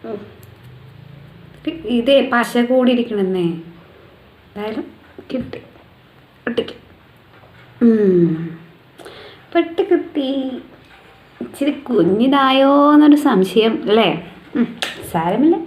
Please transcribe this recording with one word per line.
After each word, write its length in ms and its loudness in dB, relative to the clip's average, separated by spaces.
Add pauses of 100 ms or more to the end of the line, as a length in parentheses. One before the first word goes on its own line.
ഉം. 100 -12 (1800)
ഇതേ 200 2 (160)
പശ 200 0 (160)
കൂടിയിരിക്കണെന്നേ. 760 0 (1000)
എന്തായാലും 380 -10 (460)
കിട്ടി. 300 -10 (880)
ഒട്ടിക്ക്. 300 -6 (1080)
ഉം. 420 4 (1200)
പൊട്ട് 380 -2
കുത്തി. 380 -2 (1160)
ഇച്ചിരി 280 -4 (160)
കുഞ്ഞിതായോ 840 2 (240)
എന്നൊരു 320 6
സംശയം 480 2 (140)
അല്ലേ? 200 4 (480)
ഉം, 120 0 (440)
സാരമില്ല. 440 0 (100)